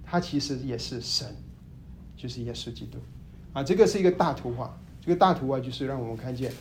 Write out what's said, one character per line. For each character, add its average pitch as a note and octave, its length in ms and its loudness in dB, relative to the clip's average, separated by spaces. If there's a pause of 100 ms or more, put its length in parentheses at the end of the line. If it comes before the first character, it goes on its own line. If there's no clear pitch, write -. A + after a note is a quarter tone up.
他 F3 160 0
其 D3 200 0
实 C#3 200 0
也 B2+ 180 -2
是 A#2+ 240 -6
神， - 260 -2 (880)
就 - 120 -10
是 A#2+ 140 -8
耶 A#2 120 -4
稣 A#2 200 -8
基 A#2+ 120 -10
督。 A#2+ 120 -12 (560)
啊， C3+ 80 -2
这 F3+ 140 4
个 G#3 100 10
是 G3+ 140 4
一 F#3+ 40 4
个 F3 80 8
大 E3+ 220 4
图 B2+ 200 -6
画， B2 220 -6 (260)
这 F3 120 2
个 - 20 4
大 F3+ 180 8
图 C3+ 140 -2
画 C3+ 120 2
就 B2 120 -4
是 C3+ 140 -4
让 C3 160 -2
我 A2+ 60 -4
们 A2+ 100 -4
看 B2 180 -6
见 B2 260 -4